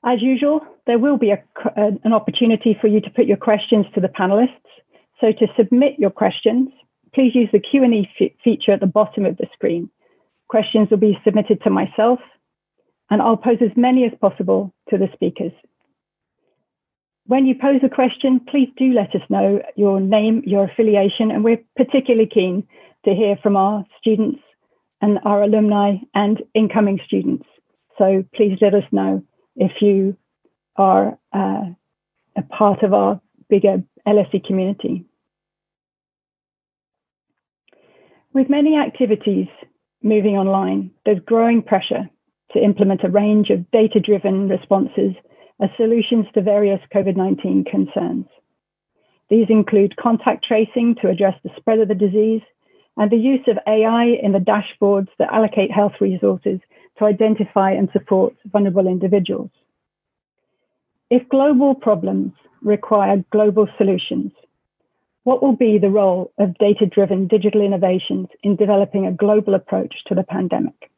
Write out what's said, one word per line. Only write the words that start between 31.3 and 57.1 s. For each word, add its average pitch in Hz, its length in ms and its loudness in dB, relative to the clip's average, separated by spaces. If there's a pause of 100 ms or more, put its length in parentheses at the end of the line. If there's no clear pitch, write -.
uh, 190 320 -4 (720)
a 202 120 -6
part 202 360 0
of 196 100 0
our 202 260 0 (300)
bigger 190 320 2 (240)
L 208 140 2
S 185 120 -2
E 196 60 -2
community. 190 640 -6 (3250)
With 269 140 0
many 294 280 2
activities 208 720 -2 (520)
moving 214 360 0
online, 190 560 -2 (120)
there's 208 220 2
growing 226 340 2
pressure 196 480 -4 (440)
to - 100 0
implement 196 400 0
a 185 60 -2
range 208 420 0
of 185 220 -2
data-driven 202 760 0
responses 190 680 -2 (420)
as 196 200 -2
solutions 226 560 0
to 202 80 0
various 202 400 0 (120)
covid 196 220 0
nineteen 190 480 -2
concerns. 185 600 -6 (1040)
These 220 180 4
include 202 480 2
contact - 480 -2
tracing 233 560 0
to 208 80 -2
address 190 240 0 (100)
the 180 140 -14
spread 220 220 -2
of 214 100 0
the 208 60 0
disease 208 480 0 (560)
and 208 120 2
the 233 60 2
use 254 320 2
of 208 80 2 (100)
A 220 200 2
I 233 180 2 (180)
in 202 100 0
the 196 60 2
dashboards 202 680 0 (100)
that - 140 -2
allocate 214 380 0
health 208 280 0
resources 190 640 -2 (380)
to 214 80 0
identify 214 640 0